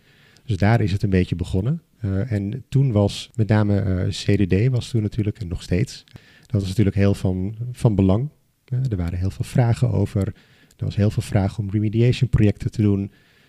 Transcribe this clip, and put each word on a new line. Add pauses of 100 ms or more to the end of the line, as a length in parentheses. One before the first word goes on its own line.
(460)
Dus
daar
is
het
een
beetje
begonnen. (180)
Eh,
en
toen
was
met
name,
eh,
C
D
D
was
toen
natuurlijk,
en
nog
steeds, (380)
dat
was
natuurlijk
heel
van, (160)
van
belang. (360)
Eh, (100)
er
waren
heel
veel
vragen
over. (500)
Er
was
heel
veel
vraag
om
remediation
projecten
te
doen. (380)